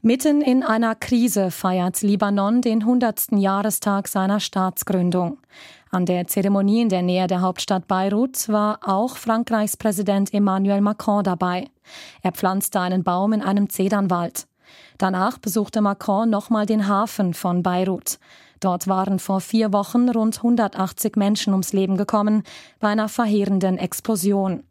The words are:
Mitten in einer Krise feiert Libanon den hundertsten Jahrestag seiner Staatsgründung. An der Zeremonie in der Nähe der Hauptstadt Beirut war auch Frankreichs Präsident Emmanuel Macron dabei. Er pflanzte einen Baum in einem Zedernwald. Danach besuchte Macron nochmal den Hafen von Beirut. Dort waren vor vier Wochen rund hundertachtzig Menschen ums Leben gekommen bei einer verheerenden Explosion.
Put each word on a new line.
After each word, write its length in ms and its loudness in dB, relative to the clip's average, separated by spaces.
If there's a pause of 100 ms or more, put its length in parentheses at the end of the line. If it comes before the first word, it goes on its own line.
Mitten 400 2
in 220 2
einer 320 0
Krise 560 0
feiert 500 -2
Libanon 600 2
den 240 0
hundertsten 520 0
Jahrestag 680 0
seiner 320 0
Staatsgründung. 960 -2 (540)
An 160 0
der 180 0
Zeremonie 560 2
in 80 2
der 140 0
Nähe 240 0
der 140 0
Hauptstadt 460 -2
Beirut 640 0
war 320 0
auch 360 -2
Frankreichs 600 -2
Präsident 560 0
Emmanuel 480 2
Macron 420 0
dabei. 440 -2 (560)
Er 80 0
pflanzte 480 -2
einen 240 0
Baum 300 0
in 100 0
einem 260 2
Zedernwald. 760 -2 (500)
Danach 400 -2
besuchte 440 -2
Macron 480 0
nochmal 360 0
den 220 0
Hafen 460 0
von 280 -2
Beirut. 560 -2 (440)
Dort 260 -2
waren 320 0
vor 200 -2
vier 320 0
Wochen 380 2
rund 340 0
hundertachtzig 720 0
Menschen 380 2
ums 180 0
Leben 240 2
gekommen 480 0 (360)
bei 100 0
einer 180 0
verheerenden 680 0
Explosion. 920 -2